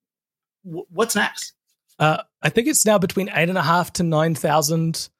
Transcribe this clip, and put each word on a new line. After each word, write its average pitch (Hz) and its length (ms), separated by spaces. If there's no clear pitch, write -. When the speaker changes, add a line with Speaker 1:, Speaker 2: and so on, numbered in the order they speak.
Speaker 1:
w-, 175 260
what's 214 240
next? - 380
Speaker 2:
Uh, 156 240
I - 60
think 233 200
it's - 180
now 214 120
between 190 360
eight 170 160
and 190 80
a 170 40
half 165 320
to - 80
nine 160 320
thousand 160 840